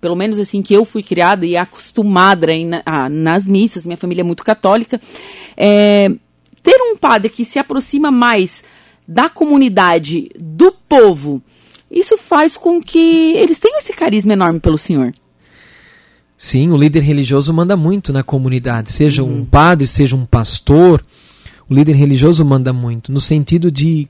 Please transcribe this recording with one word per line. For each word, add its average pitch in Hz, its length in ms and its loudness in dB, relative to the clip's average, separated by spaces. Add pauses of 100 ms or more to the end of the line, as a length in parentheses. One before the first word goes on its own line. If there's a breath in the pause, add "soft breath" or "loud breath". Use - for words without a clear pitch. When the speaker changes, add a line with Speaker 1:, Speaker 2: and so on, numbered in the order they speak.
Speaker 1:
pelo 175 160 -4
menos 208 200 -4
assim, 202 240 -4
que 196 120 -2
eu 208 100 4
fui 214 180 -8
criada 175 440 -2
e 170 100 -4
acostumada 185 960 0
aí 160 140 -4
na, 170 200 -6
a, 147 220 -4
nas 160 400 -2
missas, 196 380 -2
minha 170 100 -12
família 180 260 -6
é - 40 -2
muito 170 180 -6
católica. 220 560 -2 (560 loud breath)
É, 208 560 2 (500)
ter 415 140 6 (160)
um 427 60 -4
padre 220 320 0
que - 160 -8
se - 120 -8
aproxima 277 540 -4
mais 233 540 0 (420 soft breath)
da 165 220 -2
comunidade, 180 1080 0
do 165 360 2 (160)
povo, 151 520 2 (480 soft breath)
isso 392 280 -2
faz 311 400 0
com 349 240 -2
que 330 560 2
eles 330 220 0
tenham 539 180 0
esse 523 160 -6
carisma 214 400 0
enorme 170 260 0
pelo 156 180 0
senhor. 135 360 -2 (1200 soft breath)
Speaker 2:
Sim, 143 320 -2
o 160 80 2
líder 151 240 2
religioso 143 520 0
manda 175 220 0
muito 170 380 -2
na 135 100 -2
comunidade, 127 680 -4
seja 147 320 0
Speaker 1:
Uhum. 127 180 -4
Speaker 2:
um 117 40 -8
padre, 151 400 4
seja 135 300 0
um 127 100 -4
pastor, 147 760 2 (680 soft breath)
o 135 40 -4
líder 147 220 4
religioso 143 500 2
manda 131 260 0
muito, 120 400 -8
no 139 80 -2
sentido 165 500 0
de 151 400 -2